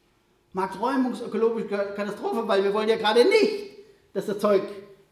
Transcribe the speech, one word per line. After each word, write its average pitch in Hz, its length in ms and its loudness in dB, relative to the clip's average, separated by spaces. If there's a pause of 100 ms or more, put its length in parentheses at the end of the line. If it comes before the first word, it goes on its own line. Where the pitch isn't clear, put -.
(540)
Markträumung 226 580 -2
ist 208 100 -8
ökologische 220 460 0
Ka-, 202 160 -2 (100)
Katastrophe, 214 540 -4
weil 196 160 2
wir 196 100 0
wollen 214 140 -2
ja 226 80 4
gerade 220 300 4
nicht, 415 460 2 (420)
dass - 140 -6
das 202 120 -6
Zeug 202 240 4 (480)